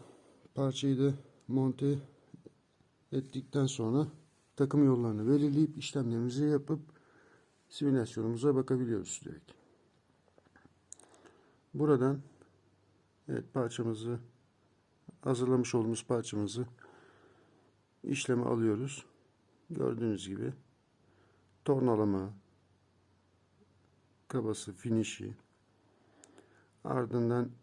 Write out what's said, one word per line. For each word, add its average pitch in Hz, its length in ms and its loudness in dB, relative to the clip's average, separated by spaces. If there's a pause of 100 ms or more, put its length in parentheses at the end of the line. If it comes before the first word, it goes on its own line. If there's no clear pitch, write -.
(560)
parçayı 135 440 0
da 139 140 4 (340)
monte 135 520 0 (1120)
ettikten 135 540 -2
sonra 131 420 0 (480)
takım 143 300 4
yollarını 117 420 2
belirleyip 147 500 2
işlemlerimizi 123 680 -2
yapıp 151 340 0 (920)
simülasyonumuza 120 840 0
bakabiliyoruz 123 680 0
direkt. - 260 -16 (2250)
Buradan, 139 480 2 (1040)
evet, - 260 -8
parçamızı, 117 680 -4 (1000)
hazırlamış 127 540 2
olduğumuz 113 320 0
parçamızı 113 600 -2 (1400)
işleme 127 400 0
alıyoruz. 120 640 0 (640)
Gördüğünüz 117 580 -2
gibi 110 260 -6 (1120)
tornalama, 107 680 2 (1900)
kabası, 110 460 -4
finişi, 101 640 -2 (1500)
ardından 120 680 -2 (100)